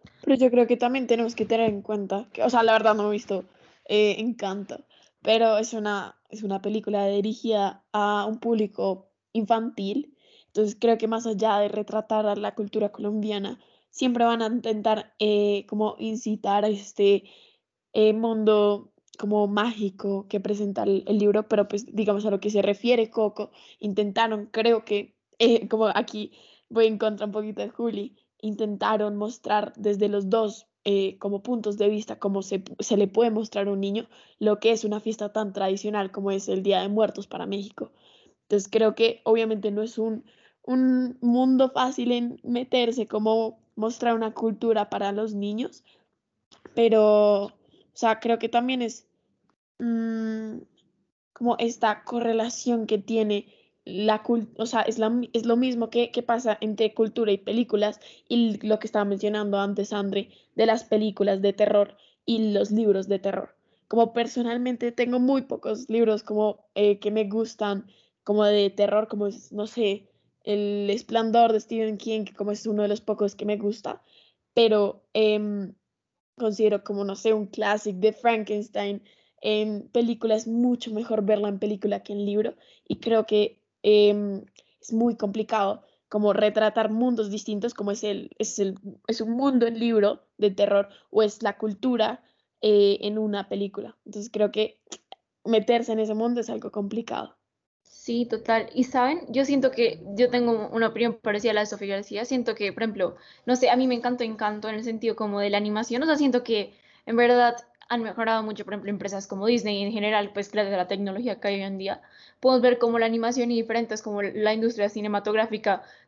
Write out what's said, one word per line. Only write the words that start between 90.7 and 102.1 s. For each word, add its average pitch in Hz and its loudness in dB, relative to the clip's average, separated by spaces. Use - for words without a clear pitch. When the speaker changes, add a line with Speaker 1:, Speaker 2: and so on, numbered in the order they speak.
Speaker 1:
o 220 4
es 208 -2
la 202 -2
cultura, 220 0
eh, 202 6
en 208 -4
una 202 -4
película. 202 -8
Entonces 208 -14
creo 208 0
que 214 -4
meterse 233 2
en 220 0
ese 214 -2
mundo 233 -2
es 220 -6
algo 214 -8
complicado. 208 -6
Speaker 2:
Sí, 240 -4
total. 226 -2
Y, 247 2
¿saben? 269 0
Yo 262 2
siento 269 2
que 233 0
yo 247 4
tengo 233 0
una 226 0
opinión 226 -2
parecida 214 0
a - 0
la 214 2
de 214 -2
Sofía 202 -8
García. 208 -8